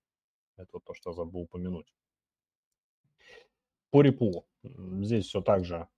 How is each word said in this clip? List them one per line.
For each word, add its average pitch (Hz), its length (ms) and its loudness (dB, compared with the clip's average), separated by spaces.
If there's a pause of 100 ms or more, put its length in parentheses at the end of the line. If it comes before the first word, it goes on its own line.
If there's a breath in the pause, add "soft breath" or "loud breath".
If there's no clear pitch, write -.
(580)
Это 92 160 -18
вот 87 100 -14
то, 87 100 -14
что 87 200 -12
забыл 87 280 -8
упомянуть. 87 500 -10 (2000 soft breath)
По 143 120 10
Ripple. 120 400 2 (200)
М, 95 400 -10
здесь 107 220 0
все 98 160 -4
так 95 240 4
же, 85 220 -8 (100)